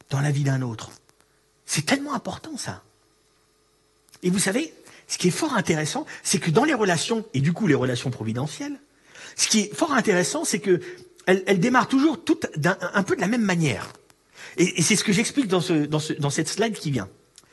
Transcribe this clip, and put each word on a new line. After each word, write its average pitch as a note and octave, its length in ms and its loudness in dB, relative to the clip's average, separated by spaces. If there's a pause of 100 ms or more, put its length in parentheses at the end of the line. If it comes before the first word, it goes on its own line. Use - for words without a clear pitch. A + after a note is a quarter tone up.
(120)
dans C3+ 80 0
la D3 100 0
vie C#3+ 140 0
d'un C3+ 180 0
autre. A#2 280 -8 (760)
C'est - 200 -2
tellement C#4 280 -2
important, A#3+ 420 -8
ça. - 260 -10 (1400)
Et F3+ 80 2
vous G3 80 2
savez, A3+ 340 0 (360)
ce - 100 -6
qui F3+ 100 2
est E3+ 40 4
fort C#4+ 220 -2
intéressant, E3 520 0 (160)
c'est - 160 0
que E3 120 -2
dans A3 140 4
les D#4 100 2
relations, G#3+ 580 0
et C3+ 80 0
du D#3 120 2
coup G#3+ 140 -2
les C#3+ 80 6
relations B2+ 360 0
providentielles, C3+ 680 -6 (580)
ce - 120 0
qui G#3+ 120 4
est - 140 -2
fort D4+ 200 0
intéressant, A3 500 2
c'est - 160 -2
que F#3 200 4 (460)
elles, F#3+ 200 4
elles G3+ 140 2
démarrent B3 280 4
toujours C4+ 340 2
toutes - 240 0 (120)
d'un, F3 180 2 (160)
un G3+ 100 2
peu E4+ 140 0
de C#4+ 60 -4
la E3+ 40 0
même A#3 160 0
manière. E3 500 0 (640)
Et, F3 200 2
et E3+ 40 2
c'est G3 140 4
ce - 80 0
que G#3+ 80 2
j'explique A3+ 360 0
dans F#3+ 140 2
ce, D3+ 240 2
dans D3+ 120 0
ce, D3+ 140 -4
dans D3 180 -2
cette D#3 180 -2
slide A3 260 -2
qui - 160 -6
vient. G#2+ 180 -4 (440)